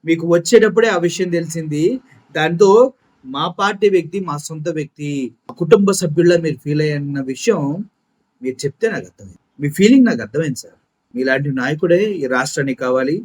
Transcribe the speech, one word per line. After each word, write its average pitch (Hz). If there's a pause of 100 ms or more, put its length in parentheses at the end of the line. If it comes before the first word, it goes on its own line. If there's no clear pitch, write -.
మీకు 165 (100)
వచ్చేటప్పుడే 214
ఆ -
విషయం 180
తెలిసింది. 160 (520)
దాంతో 165 (680)
మా 156 (140)
పార్టీ 202
వ్యక్తి, 175 (100)
మా 147 (120)
సొంత 156 (120)
వ్యక్తి, 147 (380)
ఆ -
కుటుంబ 196 (140)
సభ్యుల్లా 170
మీరు 151
ఫీల్ 151
అయ్యన్న 143 (100)
విషయం 175 (800)
మీరు 127
చెప్తే 147
నాకు 104
అర్థమైంది. 95 (180)
మీ 143 (100)
ఫీలింగ్ 240
నాకు 120
అర్థమైంది 143
సార్. - (360)
మీలాంటి 131 (120)
నాయకుడే 165 (180)
ఈ 139 (120)
రాష్ట్రానికి 135
కావాలి. 131